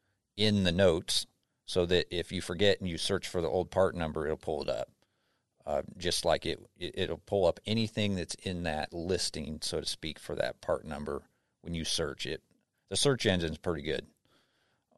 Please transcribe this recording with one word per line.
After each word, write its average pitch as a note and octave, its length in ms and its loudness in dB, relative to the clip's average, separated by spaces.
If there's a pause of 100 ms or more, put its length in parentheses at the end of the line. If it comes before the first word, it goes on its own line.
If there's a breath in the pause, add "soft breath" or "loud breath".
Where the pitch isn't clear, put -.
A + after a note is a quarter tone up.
(360)
in G#2 280 4
the F2 80 4
notes F2+ 540 4 (400)
so F2 200 2
that F2 280 2
if F2 180 -4
you F#2 80 -4
forget F#2+ 400 2
and F#2 80 -4
you E2 100 -4
search F#2+ 300 -2
for F#2 120 -4
the E2 80 0
old F2 220 0
part F#2 240 4
number, D#2+ 320 -2
it'll D2+ 100 -2
pull D2 260 -4
it - 60 -10
up. B1 220 -2 (760)
Uh, D2 140 0 (160)
just F2 300 -2
like D#2+ 180 2
it, D#2+ 160 -4 (180)
it, F2 160 -8
it'll F2 220 -2
pull G2 300 2
up E2 180 2
anything G#2+ 520 0
that's E2+ 180 -6
in F2 300 -6
that D#2 280 -4
listing, E2 720 -4
so D#2+ 180 -2
to - 60 -6
speak, - 320 -8
for - 160 -8
that - 260 -2
part D2+ 240 -2
number C#2+ 380 -6 (400)
when E2+ 100 -8
you E2 120 -2
search D2 420 -2
it. D2+ 160 -8 (480)
The - 60 -4
search C#3 280 4
engine's E2+ 320 4
pretty D#2+ 240 -4
good, D2 260 -4 (920)